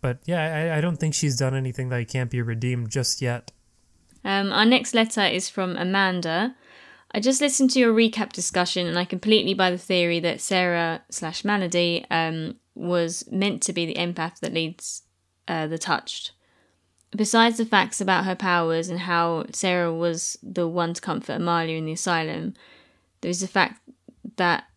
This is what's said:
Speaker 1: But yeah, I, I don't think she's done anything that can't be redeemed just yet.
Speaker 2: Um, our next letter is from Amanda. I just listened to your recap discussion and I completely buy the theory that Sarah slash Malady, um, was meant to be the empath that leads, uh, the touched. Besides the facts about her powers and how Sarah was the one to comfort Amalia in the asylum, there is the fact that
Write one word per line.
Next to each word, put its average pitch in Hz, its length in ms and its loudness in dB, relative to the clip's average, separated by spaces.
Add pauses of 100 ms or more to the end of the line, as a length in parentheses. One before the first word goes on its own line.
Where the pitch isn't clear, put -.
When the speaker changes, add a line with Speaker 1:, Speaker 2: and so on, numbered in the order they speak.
Speaker 1:
But 127 240 -2
yeah, 160 460 0
I, 151 60 0
I 151 40 2
don't 170 160 0
think 156 180 0
she's 143 200 2
done 131 200 0
anything 131 340 -2
that 120 180 -2
can't 127 220 -2
be 123 140 -2
redeemed 117 480 -2
just - 320 -2
yet. 120 280 -4 (720)
Speaker 2:
Um, 196 300 0
our 214 120 4
next 240 280 4
letter 220 300 2
is 185 260 0
from 185 280 -4
Amanda. 185 800 0 (560)
I - 80 -2
just 262 200 2
listened 269 320 4
to 262 80 4
your 233 140 6
recap 220 400 2
discussion 180 540 -2
and 165 100 -2
I 180 80 0
completely 196 480 2
buy 185 180 2
the 180 60 -2
theory 175 440 2
that 170 200 -2
Sarah 175 680 0
slash - 360 -8
Malady, 175 680 0
um, 160 440 -2 (180)
was 175 580 -2
meant 202 320 0
to - 100 -4
be 170 120 -2
the 160 80 -6
empath 175 460 -4
that - 140 -6
leads, - 500 -6 (440)
uh, 160 200 -4
the 160 100 -6
touched. - 560 -6 (840)
Besides 226 420 4
the 226 80 0
facts - 360 2
about 185 240 2
her 185 100 -2
powers 170 540 0
and 175 120 -4
how 170 520 0
Sarah 175 400 0
was 165 500 -2
the 175 240 -2
one 170 260 -2
to - 80 -8
comfort - 360 -6
Amalia 165 400 0
in 160 80 -4
the 156 80 -4
asylum, 160 600 -2 (680)
there 175 100 -4
is 175 80 -2
the 190 80 -4
fact - 340 0 (540)
that 175 300 2 (120)